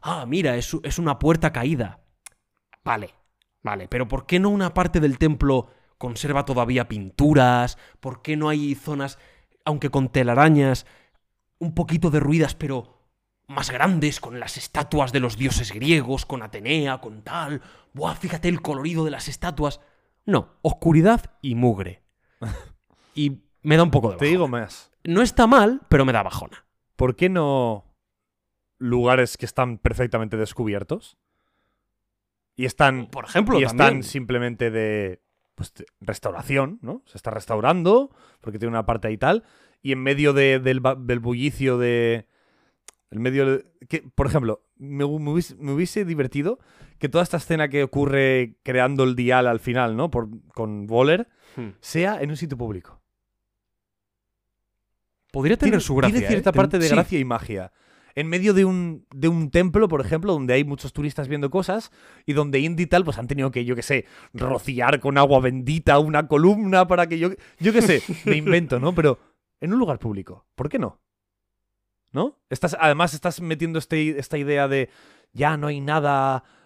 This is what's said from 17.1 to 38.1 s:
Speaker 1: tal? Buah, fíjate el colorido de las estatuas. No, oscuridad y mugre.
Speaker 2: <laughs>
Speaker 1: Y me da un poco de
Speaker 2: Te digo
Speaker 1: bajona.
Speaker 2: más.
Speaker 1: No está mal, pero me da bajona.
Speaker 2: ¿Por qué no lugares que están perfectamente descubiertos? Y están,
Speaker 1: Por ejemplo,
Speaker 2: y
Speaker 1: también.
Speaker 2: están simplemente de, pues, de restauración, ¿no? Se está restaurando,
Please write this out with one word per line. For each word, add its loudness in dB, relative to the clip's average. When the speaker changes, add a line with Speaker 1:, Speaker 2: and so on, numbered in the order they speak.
Speaker 1:
tal? -8
Buah, -6
fíjate -6
el -2
colorido -4
de -2
las -10
estatuas. -6
No, 0
oscuridad 4
y -4
mugre. 0
Speaker 2:
<laughs> -10
Speaker 1:
Y -4
me 4
da 8
un 4
poco 2
de -8
Speaker 2:
Te 0
digo 4
Speaker 1:
bajona. -4
Speaker 2:
más. -16
Speaker 1:
No 2
está 4
mal, 6
pero 6
me 2
da 2
bajona. -10
Speaker 2:
¿Por 0
qué 2
no 0
lugares 2
que -10
están -4
perfectamente -4
descubiertos? -6
Y -6
están, 0
Speaker 1:
Por -14
ejemplo, 2
Speaker 2:
y 4
Speaker 1:
también. 4
Speaker 2:
están -2
simplemente -4
de, -4
pues, -12
de -20
restauración, -4
¿no? -12
Se -20
está -10
restaurando, 0